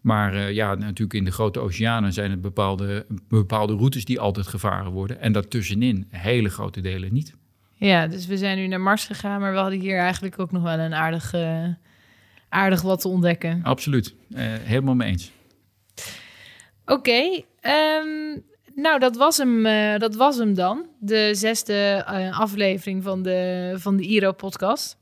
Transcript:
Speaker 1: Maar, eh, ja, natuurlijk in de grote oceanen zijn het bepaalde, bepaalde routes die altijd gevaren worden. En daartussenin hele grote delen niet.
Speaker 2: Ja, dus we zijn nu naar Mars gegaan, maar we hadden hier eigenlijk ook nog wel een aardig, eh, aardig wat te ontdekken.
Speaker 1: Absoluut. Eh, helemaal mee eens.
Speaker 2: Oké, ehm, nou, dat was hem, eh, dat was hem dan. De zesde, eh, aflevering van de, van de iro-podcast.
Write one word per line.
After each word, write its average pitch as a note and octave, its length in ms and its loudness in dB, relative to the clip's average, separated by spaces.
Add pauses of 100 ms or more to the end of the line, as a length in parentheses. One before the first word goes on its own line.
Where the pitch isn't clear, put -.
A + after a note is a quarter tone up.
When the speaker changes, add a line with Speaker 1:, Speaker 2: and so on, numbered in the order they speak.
Speaker 1:
Maar, G#2 340 2
eh, G2+ 180 -2
ja, G#2 220 0
natuurlijk G2+ 440 -4
in F#2+ 60 0
de F#2+ 80 0
grote G#2+ 280 0
oceanen A2 520 0
zijn G2+ 180 -4
het F#2 100 -4
bepaalde, G2+ 680 -2 (220)
bepaalde G#2+ 460 2
routes B2+ 300 0
die B2 160 -2
altijd G2+ 260 0
gevaren F#2+ 460 -4
worden. G2 280 -6
En A2 120 2
daartussenin G2+ 800 0
hele G#2 380 0
grote F#2+ 320 -6
delen F#2 320 -4
niet. D3 220 -2 (400)
Speaker 2:
Ja, F3+ 320 2
dus F3 200 -8
we G3 100 -4
zijn F#3+ 220 -2
nu F#3+ 80 -2
naar F#3 140 -2
Mars G3 260 2
gegaan, G3+ 340 -6
maar G3 120 -2
we F#3+ 60 0
hadden F#3+ 220 0
hier F#3+ 180 -2
eigenlijk F3+ 400 -2
ook F3 140 -4
nog F3+ 100 0
wel E3 160 0
een D#3+ 160 -2
aardig, D#3+ 380 -2
eh, E3 320 -2 (840)
aardig F#3+ 340 2
wat F#3 180 2
te F#3+ 80 -2
ontdekken. E3+ 540 2
Speaker 1:
Absoluut. B2+ 520 0 (200)
Eh, B2+ 100 -4 (160)
helemaal C3 340 2
mee A#2 140 2
eens. F#2 220 -2 (1600)
Speaker 2:
Oké, C4+ 560 2 (180)
ehm, D#4 800 0 (360)
nou, D4 240 2
dat B3 180 4
was D4 200 4
hem, A#3 300 4
eh, G#3+ 320 2
dat A3 160 0
was C4 220 4
hem G#3+ 180 2
dan. G3+ 320 0 (140)
De G#3+ 340 2
zesde, G3+ 720 0
eh, F#3 340 -4
aflevering G3 600 0
van F#3+ 200 -4
de, F3+ 540 -2
van G3 200 0
de F#3+ 60 2
iro-podcast. G3 1000 0